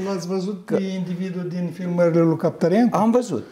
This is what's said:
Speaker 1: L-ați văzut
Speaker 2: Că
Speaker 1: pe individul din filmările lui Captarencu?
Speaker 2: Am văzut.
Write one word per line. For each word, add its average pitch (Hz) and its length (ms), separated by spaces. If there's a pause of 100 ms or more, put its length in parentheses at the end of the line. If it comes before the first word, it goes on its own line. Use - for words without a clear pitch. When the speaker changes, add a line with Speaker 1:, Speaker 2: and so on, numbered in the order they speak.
Speaker 1:
L-ați 185 220
văzut 190 380
Speaker 2:
Că 202 100
Speaker 1:
pe 196 60 (160)
individul 180 520
din 175 240
filmările 175 480
lui 160 160
Captarencu? 175 600
Speaker 2:
Am 220 140
văzut. 202 400